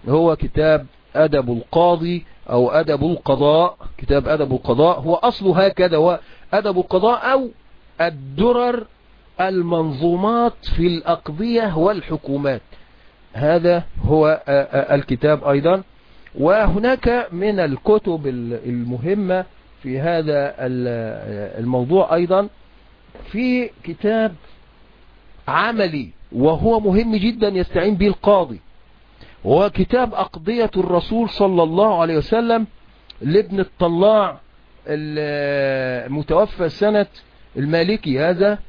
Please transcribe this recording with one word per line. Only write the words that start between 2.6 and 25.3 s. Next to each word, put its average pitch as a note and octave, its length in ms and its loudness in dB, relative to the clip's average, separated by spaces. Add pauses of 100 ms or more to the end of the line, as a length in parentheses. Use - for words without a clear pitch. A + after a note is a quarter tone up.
أدب D3 340 0
القضاء. D#3 720 2 (220)
كتاب C3+ 300 0
أدب D3 240 0
القضاء C3 480 2
هو D#3+ 140 0
أصله F#3+ 520 2
هكذا، F3+ 300 2
هو E3 240 2 (320)
أدب G3 260 0
القضاء G#3+ 540 0
أو C4 160 0 (520)
الدرر G#3+ 840 0 (540)
المنظومات F3 1120 0 (240)
في E3+ 100 2
الأقضية F3 920 -2
والحكومات، C#3+ 840 -2 (680)
هذا E3+ 520 2 (200)
هو، D#3 440 4
آه، C#3 140 4
آه، C#3 320 0
الكتاب C#3+ 500 0
أيضًا. D3 380 2 (560)
وهناك A3 920 2
من G3 280 -2
الكتب E3 680 0
ال-، A#2+ 420 -6
المهمة E3 760 -2 (380)
في C3+ 180 -6
هذا D3+ 580 -2
ال-، B2+ 300 -4
آه، G#2+ 720 -8
الموضوع B2+ 540 0
أيضًا، F#3 340 0 (840)
في B3 380 -2 (140)
كتاب G#3 500 -2 (1120)